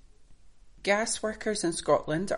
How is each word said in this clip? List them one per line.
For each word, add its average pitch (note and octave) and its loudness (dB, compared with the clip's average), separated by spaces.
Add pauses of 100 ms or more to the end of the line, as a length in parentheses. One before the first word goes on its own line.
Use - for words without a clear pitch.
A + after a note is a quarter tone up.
(840)
Gas G#3+ 2
workers G#3+ -2
in E3 2
Scotland D#3+ 2